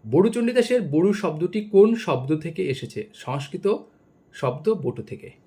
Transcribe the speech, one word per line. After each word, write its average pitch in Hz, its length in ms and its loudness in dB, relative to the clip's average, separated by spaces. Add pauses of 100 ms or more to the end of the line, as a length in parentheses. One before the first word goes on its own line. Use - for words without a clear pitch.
বড়ু 151 240 4
চণ্ডীদাসের 233 540 2
বড়ু 165 300 2
শব্দটি 175 480 -2
কোন 208 340 6
শব্দ 143 420 -2
থেকে 160 320 -6
এসেছে? 120 320 -6 (140)
সংস্কৃত 143 520 -8 (680)
শব্দ 143 400 -2
বটু 123 280 -6
থেকে। - 280 -14 (160)